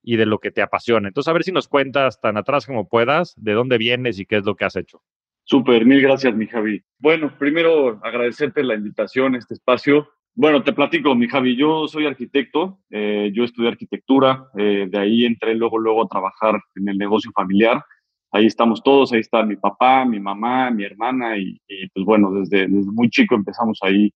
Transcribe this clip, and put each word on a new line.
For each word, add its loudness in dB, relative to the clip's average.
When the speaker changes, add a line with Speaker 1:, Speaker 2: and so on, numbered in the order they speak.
Speaker 1:
y -2
de 4
lo 0
que -6
te -2
apasiona. 0
Entonces, -4
a 0
ver 0
si -4
nos -2
cuentas -2
tan 0
atrás -2
como -8
puedas, 0
de -4
dónde 0
vienes -2
y -8
qué -2
es -2
lo -2
que -2
has -4
hecho. -10
Speaker 2:
Súper, 4
mil 6
gracias, 2
mi -4
Javi. -6
Bueno, 0
primero 0
agradecerte -4
la -2
invitación -2
a -6
este -14
espacio. 0
Bueno, 2
te 0
platico, 0
mi 2
Javi, 0
yo 0
soy -4
arquitecto, -4
eh, -4
yo 0
estudié -4
arquitectura, 0
eh, 0
de -4
ahí 2
entré -2
luego, -2
luego 0
a -2
trabajar -2
en -6
el -4
negocio -2
familiar. 2
Ahí 4
estamos 0
todos, 4
ahí 2
está -2
mi -4
papá, 2
mi -2
mamá, -4
mi -4
hermana -6
y, -8
y, -14
pues -6
bueno, 2
desde, 0
desde 0
muy 0
chico 2
empezamos -4
ahí 2